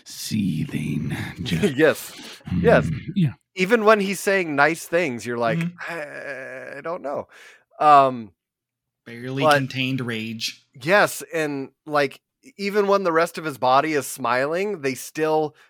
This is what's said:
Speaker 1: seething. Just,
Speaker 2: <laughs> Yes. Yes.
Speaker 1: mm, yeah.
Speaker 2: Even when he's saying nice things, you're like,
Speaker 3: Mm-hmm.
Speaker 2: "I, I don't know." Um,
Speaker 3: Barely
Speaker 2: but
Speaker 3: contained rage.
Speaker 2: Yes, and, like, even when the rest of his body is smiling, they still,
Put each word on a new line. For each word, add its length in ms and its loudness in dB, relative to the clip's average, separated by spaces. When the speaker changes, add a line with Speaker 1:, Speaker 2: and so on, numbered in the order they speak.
Speaker 1:
seething. 1120 -6
Just, 320 0
Speaker 2:
<laughs> 20 -10
Yes. 360 2
Yes. 300 4
Speaker 1:
mm, 80 -6
yeah. 180 2
Speaker 2:
Even 320 0
when 140 6
he's 200 -4
saying 340 0
nice 320 2
things, 380 -2
you're 140 -6
like, 220 0
Speaker 3:
Mm-hmm. 160 -6
Speaker 2:
"I, 880 -12
I 40 -16
don't 200 -8
know." 260 -8
Um, 520 8
Speaker 3:
Barely 380 -8
Speaker 2:
but 120 6
Speaker 3:
contained 460 -2
rage. 640 -8
Speaker 2:
Yes, 400 2
and, 380 -4
like, 340 0
even 280 0
when 180 4
the 80 0
rest 260 0
of 60 -8
his 140 -6
body 360 4
is 120 -2
smiling, 760 -2
they 120 -2
still, 600 -2